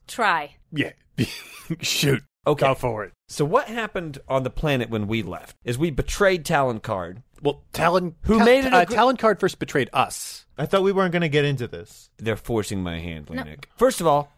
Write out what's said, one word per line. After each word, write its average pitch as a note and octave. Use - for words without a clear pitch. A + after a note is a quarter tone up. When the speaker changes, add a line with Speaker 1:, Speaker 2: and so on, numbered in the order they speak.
Speaker 1:
Try. E3+
Speaker 2:
Yeah. D3
<laughs> -
Shoot. C#3
Speaker 3:
Okay. D3
Speaker 2:
Go C3+
for A2
it. F#2
Speaker 3:
So -
what A#3
happened G3+
on C3+
the B2+
planet C3
when G#2+
we A2+
left F2
is A#2+
we E3
betrayed F#3
Talon C3+
Card. F#2
Speaker 2:
Well, C#3+
Talon, F3
Speaker 3:
Who A3
Speaker 2:
Tal-, G#3+
Speaker 3:
made C4
an C4
Speaker 2:
uh, F3+
Speaker 3:
agree- F3+
Speaker 2:
Talon A#3+
Card A3
first -
betrayed C#3
us. -
Speaker 4:
I C#3+
thought F#3+
we G3
weren't F#3
gonna E3+
get C#3+
into C3+
this. -
Speaker 3:
They're A2
forcing G#2
my E2+
hand, E2
Speaker 1:
No. C4
Speaker 3:
Lenik. D2+
First B3+
of E3+
all, D3